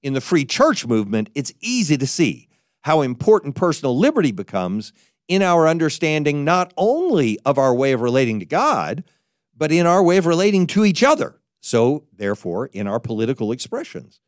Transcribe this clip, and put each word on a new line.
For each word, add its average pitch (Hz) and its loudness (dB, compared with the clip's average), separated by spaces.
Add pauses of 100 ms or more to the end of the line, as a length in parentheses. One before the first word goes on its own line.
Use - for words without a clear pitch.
in 139 -6
the 135 -2
free 151 0
church 247 0
movement, 107 -2
it's 135 -8
easy 214 -2
to 135 -4
see 104 -2 (340)
how 156 2
important 139 0
personal 143 -2
liberty 214 2
becomes 95 -6 (360)
in 190 0
our 175 4
understanding 156 0
not 180 0
only 214 0
of 139 0
our 135 2
way 135 2
of 117 -2
relating 120 0
to 85 -12
God, 151 -2 (520)
but 151 -2
in 170 2
our 180 4
way 175 4
of 170 0
relating 180 2
to 214 2
each 196 2
other. 294 0 (200)
So, 123 0 (100)
therefore, 101 -6
in 101 -10
our 104 -4
political 113 -4
expressions. - -10